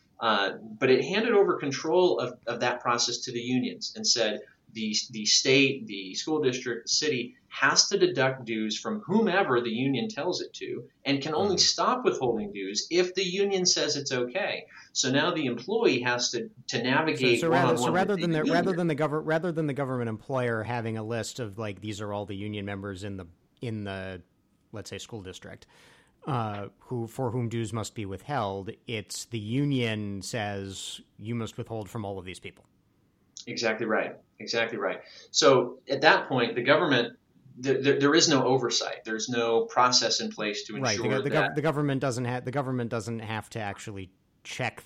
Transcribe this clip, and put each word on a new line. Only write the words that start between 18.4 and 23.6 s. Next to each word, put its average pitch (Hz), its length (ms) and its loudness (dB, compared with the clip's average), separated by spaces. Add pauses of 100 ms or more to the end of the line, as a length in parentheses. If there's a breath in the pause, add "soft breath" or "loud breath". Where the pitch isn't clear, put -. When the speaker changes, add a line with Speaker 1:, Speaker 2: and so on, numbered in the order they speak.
Speaker 2:
the, 147 100 2
rather 175 200 4
Speaker 1:
union. 170 40 -4
Speaker 2:
than 175 120 0
the 151 80 0
gover-, 156 280 0
rather 160 280 0
than 156 140 0
the 143 60 0
government 127 380 -2
employer 117 520 -2
having 113 360 -4
a 110 40 -4
list 113 380 -4
of, 101 180 -8
like, 104 220 -6
these 104 220 -8
are 104 100 -6
all 101 140 -4
the 101 100 -8
union 104 300 -6
members 98 380 -8
in 101 120 -6
the, 92 100 -12 (360)